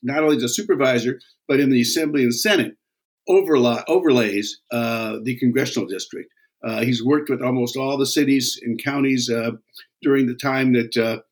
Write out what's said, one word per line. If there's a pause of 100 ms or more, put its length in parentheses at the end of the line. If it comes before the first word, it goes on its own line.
not
only
the
supervisor, (300)
but
in
the
assembly
and
senate, (520)
overla-,
overlays, (100)
uh,
the
congressional
district. (340)
Uh,
he's
worked
with
almost
all
the
cities
and
counties,
uh, (500)
during
the
time
that,
uh, (140)